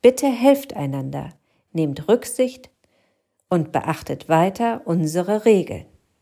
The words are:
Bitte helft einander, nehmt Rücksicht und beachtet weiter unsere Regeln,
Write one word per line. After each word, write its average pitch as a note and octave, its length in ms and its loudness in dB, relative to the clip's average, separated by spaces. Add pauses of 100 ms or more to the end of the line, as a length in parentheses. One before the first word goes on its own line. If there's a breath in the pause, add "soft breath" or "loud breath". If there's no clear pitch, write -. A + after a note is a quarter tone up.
Bitte B3+ 260 4
helft C4+ 480 2
einander, C#3 540 -6 (420)
nehmt D#3 360 -2
Rücksicht B3+ 600 -2 (800)
und E3+ 240 0
beachtet - 560 -6
weiter G3 560 0
unsere F3 600 -2
Regeln, F#3 420 2 (360)